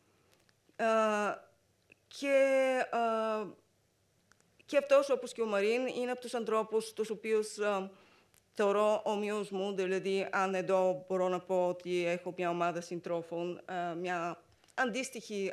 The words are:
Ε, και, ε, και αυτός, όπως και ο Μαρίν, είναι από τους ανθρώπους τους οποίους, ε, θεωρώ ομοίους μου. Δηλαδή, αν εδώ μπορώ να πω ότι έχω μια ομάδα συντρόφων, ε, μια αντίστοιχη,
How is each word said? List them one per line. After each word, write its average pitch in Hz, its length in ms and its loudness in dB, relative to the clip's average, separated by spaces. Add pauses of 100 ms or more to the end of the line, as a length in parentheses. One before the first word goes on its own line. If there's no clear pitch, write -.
(760)
Ε, - 80 -2 (1200)
και, 269 680 2 (140)
ε, 220 540 0 (1200)
και 294 100 0
αυτός, 277 340 6
όπως 247 220 -2
και 233 100 -4
ο 220 40 0
Μαρίν, 214 400 0
είναι 247 240 -4
από 247 100 -6
τους 240 140 -8
ανθρώπους 220 580 -2
τους 214 180 -4
οποίους, 214 480 -2
ε, 202 320 0 (640)
θεωρώ 208 500 4
ομοίους 208 460 -2
μου. 196 240 -2
Δηλαδή, 185 580 0
αν 190 220 2
εδώ 185 540 2
μπορώ 185 200 2
να 180 120 0
πω 180 280 2
ότι 180 380 -2
έχω 175 300 -2
μια 180 140 0
ομάδα 170 300 0
συντρόφων, 170 840 -6
ε, 175 300 -4
μια 170 480 -4 (320)
αντίστοιχη, 226 800 -4